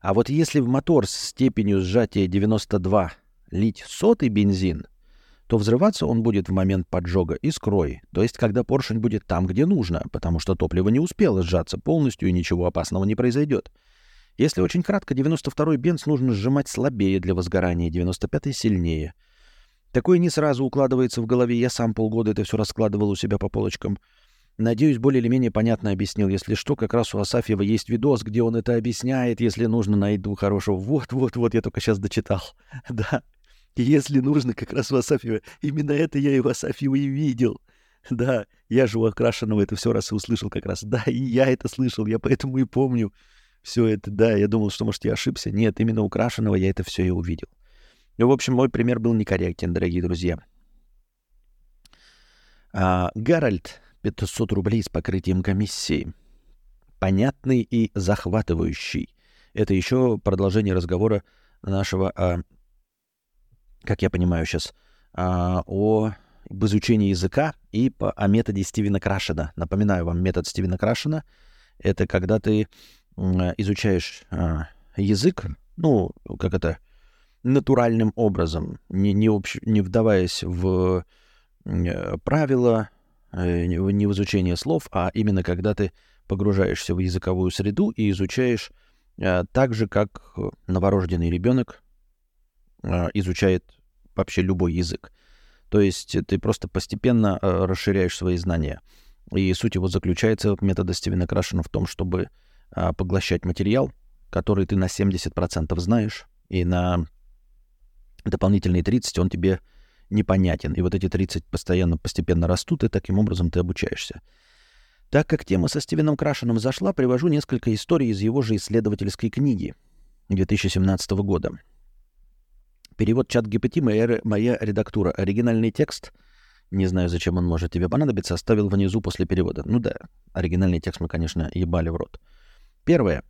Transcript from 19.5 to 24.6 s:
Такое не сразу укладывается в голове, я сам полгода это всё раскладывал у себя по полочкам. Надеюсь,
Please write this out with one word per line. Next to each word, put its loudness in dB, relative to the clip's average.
Такое 4
не 2
сразу 2
укладывается 2
в -4
голове, 2
я 2
сам -2
полгода 0
это 0
всё -2
раскладывал 0
у 0
себя -2
по -4
полочкам. -4
Надеюсь, 2